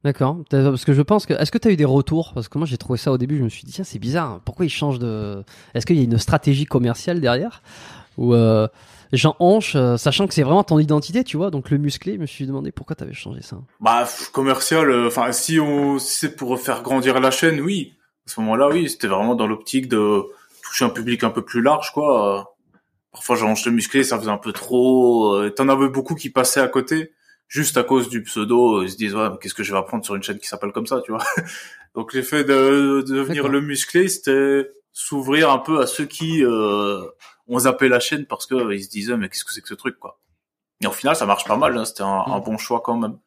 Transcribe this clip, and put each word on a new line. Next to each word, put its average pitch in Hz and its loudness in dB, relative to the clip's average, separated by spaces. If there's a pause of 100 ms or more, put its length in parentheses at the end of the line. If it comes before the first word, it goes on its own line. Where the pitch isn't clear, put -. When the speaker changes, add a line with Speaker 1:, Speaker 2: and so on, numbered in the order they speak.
Speaker 1:
D'accord. 143 0 (100)
T'as, 135 4
parce 135 2
que 151 2
je 139 6
pense 208 2
que, 165 -2
est-ce 151 0
que - -2
t'as 226 4
eu 180 4
des 147 4
retours ? 143 0
Parce 117 -8
que - -8
moi, 139 -2
j'ai 123 -4
trouvé 123 -4
ça 139 0
au 131 2
début, 135 0
je 131 0
me 113 0
suis - -8
dit, - -18
tiens, 190 -8
c'est - -12
bizarre. 123 -4
Pourquoi - -4
ils 151 -2
changent 135 -2
de, 107 -6 (280)
est-ce 120 -4
qu'il 175 4
y 147 4
a - 4
une 117 2
stratégie 143 2
commerciale 131 0
derrière ? 135 -2 (560)
Ou, 120 2
euh, 110 6 (460)
Jean 151 2
Hanche, 190 4
euh, 123 4
sachant 120 0
que - -6
c'est 151 2
vraiment 170 4
ton 156 4
identité, 151 2
tu 151 -6
vois, 160 -2
donc 139 -6
le 143 2
musclé, 147 -4
je 190 -10
me 156 -6
suis 135 -10
demandé 135 -6
pourquoi - -12
t'avais - -12
changé - -14
ça. - -16 (180)
Speaker 2:
Bah, 117 2
pff, - -6
commercial, 135 2
euh, 120 4
'fin, 123 0
si 160 0
on, 143 0
si - -6
c'est 151 -4
pour 127 -4
faire - -4
grandir 127 2
la 131 4
chaîne, 156 2
oui. 170 -4 (340)
À - -16
ce 113 -8
moment-là, 113 2
oui, 160 2
c'était - -4
vraiment 104 2
dans 110 0
l'optique 127 -4
de, 104 2 (480)
je - -6
suis 127 2
un 113 2
public 117 -4
un 113 2
peu 110 -4
plus 120 -4
large, 147 2
quoi, 110 2
euh, 98 -10 (680)
parfois, - -2
j'arrange 110 0
le 117 0
musclé, 117 0
ça 127 -2
faisait 107 -4
un 101 -2
peu 107 -10
trop, 123 4
euh, 104 0
t'en 135 0
avais 135 4
beaucoup 135 -4
qui 135 -12
passaient 135 2
à 127 4
côté, 160 -2 (360)
juste 143 -2
à 120 2
cause 123 2
du 117 -6
pseudo, 113 2
euh, 92 -2
ils 95 -8
se 95 -14
disent, « 101 -4
Ouais, 110 -2
mais 92 -10
qu'est-ce 98 -12
que 107 -8
je 101 -6
vais 95 0
apprendre 104 -6
sur 101 -6
une 98 -8
chaîne 101 -8
qui - -14
s'appelle - -8
comme 117 -6
ça », 127 -2
tu 110 -10
vois. 110 -6 (360)
<laughs> - -20
Donc, 110 -10
l'effet 135 -2
de, 139 4
de 135 -6
devenir 139 -2
Speaker 1:
D'accord. 139 0
Speaker 2:
le 143 2
musclé, 147 0
c'était 139 0 (240)
s'ouvrir 143 0
un 131 4
peu 156 0
à 123 2
ceux 147 -6
qui, 160 -2
euh, 104 0 (460)
ont 123 -2
zappé 127 2
la 123 4
chaîne 143 -4
parce - -10
que, 131 -4
euh, 113 -2
ils 98 -10
se 98 -16
disaient, « 110 -6
Mais 98 -4
qu'est-ce - -10
que - -12
c'est 104 -12
que - -20
ce 107 -12
truc, - -10
quoi ? » - -20 (640)
Et 107 -2
au 101 -2
final, 151 0
ça 120 -2
marche 101 0
pas 110 0
mal, 139 2
hein, 110 -2
c'était - -8
un, 98 -2
un 104 -2
Speaker 1:
Mm. 101 -8
Speaker 2:
bon 110 -6
choix 117 -4
quand 117 -2
même. 110 -4